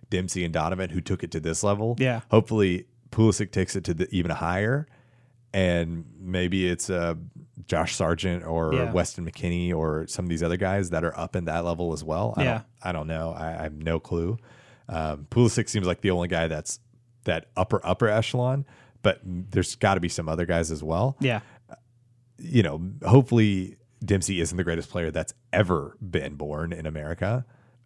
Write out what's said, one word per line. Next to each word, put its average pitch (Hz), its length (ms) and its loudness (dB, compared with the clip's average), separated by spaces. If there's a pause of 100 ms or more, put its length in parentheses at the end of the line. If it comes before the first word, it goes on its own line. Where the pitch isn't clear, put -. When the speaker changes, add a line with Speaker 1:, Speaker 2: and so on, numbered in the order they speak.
Speaker 1:
Dempsey 92 340 -2
and 85 100 -2
Donovan 87 380 0
who 82 100 -2
took - 220 -2
it 85 80 -8
to 82 80 -4
this 80 240 -2
level. 104 340 0
Speaker 2:
Yeah. 127 320 0
Speaker 1:
Hopefully 104 560 4 (240)
Pulisic 107 420 4
takes 92 240 0
it 92 100 -2
to 87 100 -2
the, 87 200 0
even 87 140 2
higher, 101 560 0 (680)
and 85 520 0 (140)
maybe 92 480 0
it's, 90 220 -2
uh, 85 260 0 (500)
Josh 82 300 0
Sargent 85 500 0
or 82 280 0
Speaker 2:
Yeah. - 180 0
Speaker 1:
Weston 87 380 -2
McKennie 87 440 -2
or 78 340 -2
some - 180 -6
of 87 40 -4
these 82 140 0
other 85 140 0
guys 95 340 0
that 82 120 0
are 82 140 -4
up 82 180 -6
in 87 100 -2
that 82 200 -2
level 85 280 -2
as 78 100 -6
well. 92 340 -2
I - 60 0
Speaker 2:
Yeah. 127 100 2
Speaker 1:
don't, 110 100 -4 (200)
I 92 80 -4
don't 78 160 -4
know. 80 240 -4
I, 80 280 -6
I 80 40 -6
have 76 100 -8
no 80 260 -2
clue. 87 380 -2 (500)
Um, 78 440 -4
Pulisic 117 360 4
seems 98 200 0
like 87 140 0
the 98 100 2
only 87 160 2
guy 82 200 0
that's 76 320 -6 (460)
that 80 220 -2 (100)
upper, - 280 2
upper 90 220 2
echelon, 123 580 0 (360)
but - 240 2
there's 92 500 -2
gotta 98 240 2
be 87 80 -2
some 80 220 -4
other 82 160 0
guys 82 260 0
as 73 100 -6
well. 87 380 0
Speaker 2:
Yeah. 123 220 0 (960)
Speaker 1:
You 131 260 2
know, 76 180 -2 (240)
hopefully 110 680 6 (300)
Dempsey 95 340 2
isn't 82 160 -2
the 90 80 0
greatest 82 260 -2
player 82 220 -2
that's 80 220 -4 (180)
ever 87 480 2
been 76 360 -4
born 76 360 -6
in 80 140 -8
America, 85 600 -4 (400)